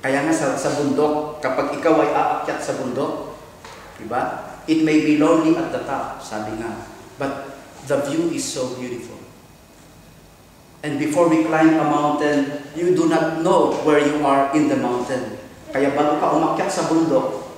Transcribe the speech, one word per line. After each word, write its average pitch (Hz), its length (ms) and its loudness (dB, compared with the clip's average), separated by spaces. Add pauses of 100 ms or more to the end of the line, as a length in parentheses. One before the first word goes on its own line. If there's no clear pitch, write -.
Kaya 143 220 2
nga 160 80 2
sa, 139 180 0
sa 143 240 -2
bundok, 147 640 0
kapag 139 400 -2
ikaw 160 220 4
ay - 100 2
aakyat - 480 -2
sa 127 160 -4
bundok, 127 640 -6 (560)
di 110 80 -16
ba? 127 480 -6 (160)
"It 160 160 2
may 151 160 4
be 151 160 4
lonely 160 400 4
at - 160 -4
the - 160 -2
top," - 320 -6
sabi 110 400 -8
nga, 113 320 -10 (240)
"but - 400 -6 (320)
the 139 200 0
view 165 200 0
is 147 160 -4
so 127 320 -6
beautiful." 123 400 -10 (1700)
And 151 160 -4
before 160 320 4
we 160 160 4
climb 160 320 4
a 147 80 2
mountain, 147 880 0
you 175 160 2
do 160 160 4
not 160 320 2
know 170 480 4
where 147 160 6
you 147 160 0
are 139 320 2
in 151 160 4
the 135 80 2
mountain. 123 640 -4 (320)
Kaya 139 240 2
bago 151 240 2
ka 151 160 2
umakyat 165 320 2
sa 175 240 -2
bundok 143 640 2